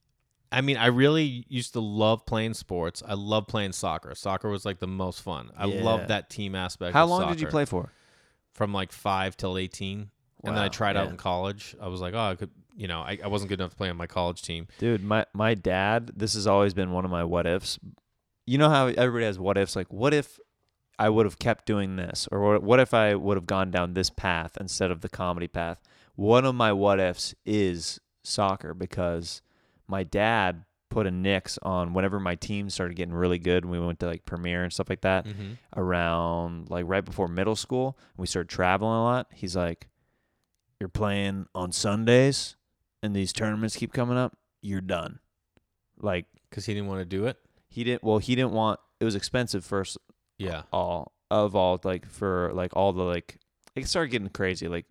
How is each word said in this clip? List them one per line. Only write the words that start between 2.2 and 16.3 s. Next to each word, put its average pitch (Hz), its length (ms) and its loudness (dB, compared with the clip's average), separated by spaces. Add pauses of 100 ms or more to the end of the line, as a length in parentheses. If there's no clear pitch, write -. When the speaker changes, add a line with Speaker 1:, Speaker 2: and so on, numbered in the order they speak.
Speaker 1:
playing 113 280 -2
sports. 87 520 -6
I 107 80 -4
love 101 340 0
playing 101 240 -2
soccer. - 440 -4
Soccer 98 320 -4
was, 101 160 -4
like, 98 160 -4
the - 80 -6
most 95 340 -6
fun. 67 340 -8
I 101 100 -4
Speaker 2:
Yeah. 98 180 -2
Speaker 1:
love 113 240 2
that 101 220 -2
team 98 260 -8
aspect 90 380 -6
Speaker 2:
How 156 100 8
Speaker 1:
of 170 60 2
Speaker 2:
long 180 180 0
did 160 120 -4
you 156 60 -2
Speaker 1:
soccer. 151 40 -6
Speaker 2:
play 156 140 2
for? 135 280 -4 (600)
Speaker 1:
From, 104 200 -2
like, 95 200 -4
five 95 440 -2
till 92 220 -4
eighteen. 98 520 -8 (340)
And 104 120 -4
then 107 60 0
I 101 40 0
Speaker 2:
Wow, - 20 -2
Speaker 1:
tried 101 280 0
out 98 100 2
Speaker 2:
yeah. - 60 -8
Speaker 1:
in 90 40 -12
college. 95 640 -4
I 104 80 -8
was 90 120 -6
like, 90 140 -4
"Oh, 117 60 -2
I 101 160 -2
could," 95 140 -10 (260)
you 101 100 -8
know, 85 140 -6
I, 85 240 -8
I 104 40 -4
wasn't 101 200 -2
good 95 120 -4
enough 87 100 -4
to - 60 -20
play 95 140 -2
on 87 60 -6
my 85 100 -6
college 87 360 -2
team. 82 240 -8 (120)
Speaker 2:
Dude, 110 240 0
my, 107 300 2
my 110 220 2
dad, 101 600 0
this 101 180 -2